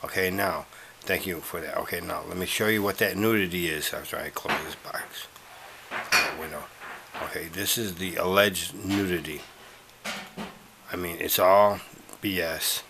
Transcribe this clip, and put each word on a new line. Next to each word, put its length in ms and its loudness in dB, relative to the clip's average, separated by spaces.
Okay, 260 2
now, 360 0
thank 260 0
you 140 -4
for 200 -8
that. 180 -6
Okay, 220 -4
now, 280 -6
let 80 -6
me 100 -2
show 220 2
you 140 4
what 160 0
that 180 2
nudity 520 2
is. 240 -2
I 80 -6
was 100 -12
trying 160 -6
to 40 -8
close 340 -4
this 120 -8
box. 500 -10
That 480 0
window. 240 -8
Okay, 280 -6
this 260 0
is 180 -2
the 200 -4
alleged 580 4
nudity. 680 0
I 40 -4
mean, 220 -4
it's 200 0
all 420 8
B 200 0
S. 500 0